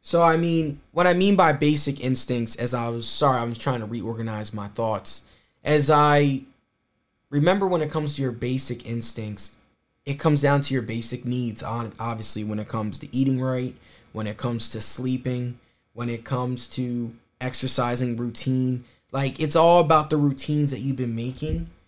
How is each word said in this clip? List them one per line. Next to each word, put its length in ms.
So, 220
I 140
mean, 420
what 160
I 60
mean 220
by 180
basic 500
instincts, 520
as 180
I 140
was, 200
sorry, 300
I 60
was 140
trying 240
to 40
reorganize 680
my 160
thoughts. 540
As 260
I 540
remember, 380
when 140
it 100
comes 240
to 60
your 100
basic 540
instincts, 720
it 140
comes 220
down 200
to 120
your 100
basic 420
needs, 360
on, 380
obviously, 440
when 160
it 80
comes 320
to 160
eating 260
right, 340
when 120
it 120
comes 320
to 120
sleeping, 800
when 160
it 140
comes 460
to 440
exercising 760
routine. 680
Like, 280
it's 160
all 240
about 300
the 80
routines 540
that 80
you've 160
been 200
making. 540